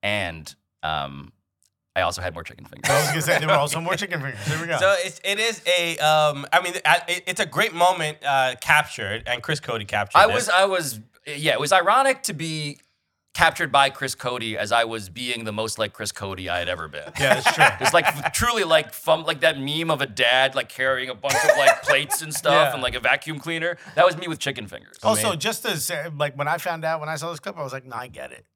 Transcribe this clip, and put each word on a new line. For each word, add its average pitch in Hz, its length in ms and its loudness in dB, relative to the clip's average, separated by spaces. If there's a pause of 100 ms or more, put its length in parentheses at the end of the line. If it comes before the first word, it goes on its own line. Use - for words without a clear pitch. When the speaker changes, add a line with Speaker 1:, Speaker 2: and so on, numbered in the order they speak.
Speaker 1:
And, 90 500 -4 (300)
um, 71 480 -6 (640)
I 92 60 0
also 90 200 -2
had 90 120 -6
more 80 100 -12
chicken - 220 -18
fingers. - 240 -6
Speaker 2:
I 139 120 4
was 151 80 0
gonna 156 120 0
say 175 180 2
there 160 100 -2
were 196 60 6
also 147 260 0
more 180 160 -2
chicken 175 240 -4
fingers. 127 240 -10
There 156 160 -2
we 170 60 -8
go. 160 120 -2
Speaker 3:
So 196 200 4
it's, 180 260 -6
it 202 140 0
is 226 220 -2 (160)
a, 170 200 0
um, 151 560 2
I 180 80 6
mean, 180 120 -4 (120)
I, 170 240 6
it, 175 180 -2
it's 180 140 -6
a 190 40 2
great 165 280 0
moment, 170 520 2
uh, 131 360 2
captured, 117 680 0
and 120 160 -4
Chris 156 160 -4
Coady 110 240 -6
captured 104 340 0
Speaker 1:
I 196 100 8
Speaker 3:
this. 214 80 0
Speaker 1:
was, 202 140 -2
I 190 160 4
was, 160 340 -2 (280)
yeah, 147 240 -2
it 117 80 2
was 147 140 2
ironic 254 500 4
to 202 100 -4
be 151 460 -8 (540)
captured 160 400 2
by 139 160 6
Chris 135 260 -6
Coady 117 420 -6
as 104 140 -2
I 117 140 4
was 110 240 -8
being 120 340 -6
the 110 80 -6
most 110 280 -4
like 107 120 -2
Chris - 220 -8
Coady 95 340 -8
I 87 120 -2
had 87 100 -4
ever 82 180 -4
been. 73 320 -14
Speaker 2:
Yeah, 131 220 2
that's 226 140 2
true. 262 100 6 (160)
Speaker 1:
It's - 120 2
like 165 140 6
f-, 156 240 -2
truly 233 320 0
like 160 300 2
fum-, 160 320 0
like 156 160 -2
that 160 180 2
meme 156 320 -2
of 147 80 0
a 139 80 -2
dad, 127 480 2
like, 123 140 -4
carrying 127 400 -2
a 127 60 -8
bunch 139 200 -2
of, - 220 4
like, - 260 4
plates 147 380 0
and 151 120 -8
stuff 143 200 0
Speaker 2:
Yeah. 147 200 4
Speaker 1:
and, 139 80 -6
like, 123 140 -2
a 127 60 -4
vacuum 143 380 0
cleaner. 165 380 -6 (180)
That 170 100 6
was 180 120 4
me 180 120 -10
with 160 100 -6
chicken 120 280 -6
fingers. - 360 -18
Speaker 2:
Also, 214 280 2
Speaker 3:
Man. 165 80 -2
Speaker 2:
just 220 240 -2
to 208 140 -2
say, 156 300 -4 (100)
like, 143 200 -2
when 143 100 -2
I 165 100 0
found 165 280 -6
out, 160 160 -2
when 151 80 -8
I 160 80 -4
saw 165 140 -8
this 170 100 -12
clip, 196 160 -12
I 156 60 -8
was 131 100 -8
like, 131 120 -12
"No, 127 120 -14
I 123 100 -10
get 67 260 -14
it." - 120 -20 (100)